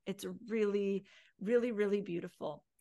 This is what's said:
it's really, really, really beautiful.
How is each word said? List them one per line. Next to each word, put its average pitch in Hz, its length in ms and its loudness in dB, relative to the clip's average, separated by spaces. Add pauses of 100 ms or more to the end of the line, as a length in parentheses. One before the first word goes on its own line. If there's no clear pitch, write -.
it's 190 180 -6 (240)
really, 202 560 2 (360)
really, 240 320 2
really 202 280 2
beautiful. 170 640 -6 (160)